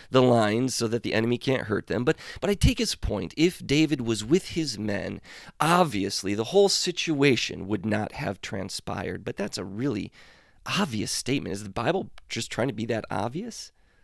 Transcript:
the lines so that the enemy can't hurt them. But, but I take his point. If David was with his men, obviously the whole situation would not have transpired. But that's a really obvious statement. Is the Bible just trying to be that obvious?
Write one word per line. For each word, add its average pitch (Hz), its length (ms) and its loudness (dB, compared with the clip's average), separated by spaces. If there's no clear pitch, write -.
the 127 100 8
lines 120 540 4
so 117 140 0
that 107 160 -2
the - 100 -2
enemy 117 240 2
can't 131 300 -2
hurt 101 180 -2
them. 107 180 -2
But, 160 140 2
but 185 100 0
I 202 40 2
take - 240 4
his 226 180 -2
point. 98 400 -4
If 175 280 2
David 147 360 2
was 113 240 0
with 160 240 2
his 127 320 -4
men, 98 400 -4
obviously 113 720 2
the 110 100 0
whole 190 240 6
situation 139 1000 0
would 104 180 -2
not 104 260 0
have 101 300 -6
transpired. 95 800 -8
But - 120 -8
that's - 200 -6
a 95 80 -6
really 104 460 -4
obvious 180 460 -2
statement. 120 420 -4
Is 101 80 -8
the 101 80 -12
Bible 127 400 -2
just - 220 -6
trying 120 180 0
to 110 60 -4
be 110 120 -6
that 107 260 -2
obvious? 127 580 -6